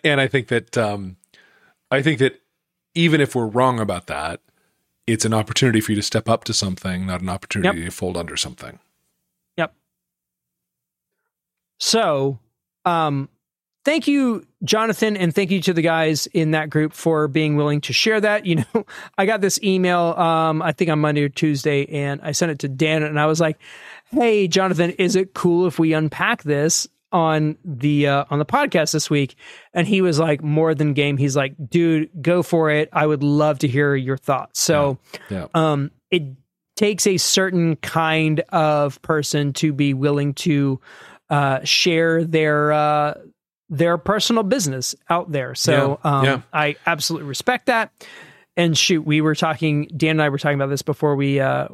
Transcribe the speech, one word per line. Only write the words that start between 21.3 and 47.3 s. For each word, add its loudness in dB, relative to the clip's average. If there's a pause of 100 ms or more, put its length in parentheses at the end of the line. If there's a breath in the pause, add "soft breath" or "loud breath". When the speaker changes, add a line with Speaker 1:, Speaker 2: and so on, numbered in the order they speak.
Speaker 2:
and -6
I -8
sent 0
it -8
to -6
Dan, 0
and -2
I 4
was 2
like, 0 (520 loud breath)
"Hey, 2
Jonathan, 0
is 0
it 0
cool 2
if -4
we 2
unpack -2
this -2 (240)
on 2
the, 0
uh, 0
on -2
the -2
podcast 0
this -2
week?" 0 (380 loud breath)
And 0
he 2
was 2
like, 0
more 2
than 0
game. 0
He's 0
like, -2 (140)
"Dude, 0 (120)
go 2
for 2
it. 0
I 2
would 0
love 2
to 2
hear 2
your -2
thoughts." -4
So, 2 (300 loud breath)
Speaker 1:
Yeah. -8
Yeah. 2
Speaker 2:
um, -2 (200)
it 0 (540)
takes 0
a 2
certain 2
kind 0 (100)
of 0
person -2
to 0
be 0
willing 0
to, 0 (500 loud breath)
uh, 0
share 2
their, 2
uh, 0 (540)
their 0
personal 0
business -2 (160)
out -2
there. -4
So, 2
Speaker 1:
Yeah. 2
Speaker 2:
um, 2
Speaker 1:
Yeah. 2 (120)
Speaker 2:
I -2 (100)
absolutely -2
respect -4